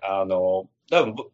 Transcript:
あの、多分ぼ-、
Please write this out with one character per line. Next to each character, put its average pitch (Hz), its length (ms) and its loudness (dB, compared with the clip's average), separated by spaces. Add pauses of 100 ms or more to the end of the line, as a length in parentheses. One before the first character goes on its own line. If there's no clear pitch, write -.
あ 98 200 -2
の、 95 460 0 (220)
多 165 120 4
分 110 120 -2
ぼ-、 - 180 -10